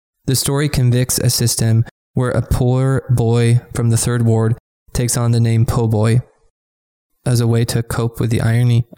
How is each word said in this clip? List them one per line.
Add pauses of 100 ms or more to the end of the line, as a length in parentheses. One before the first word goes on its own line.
(260)
The
story
convicts
a
system (260)
where
a
poor
boy (100)
from
the
Third
Ward (340)
takes
on
the
name
Po'
Boy (1040)
as
a
way
to
cope
with
the
irony (140)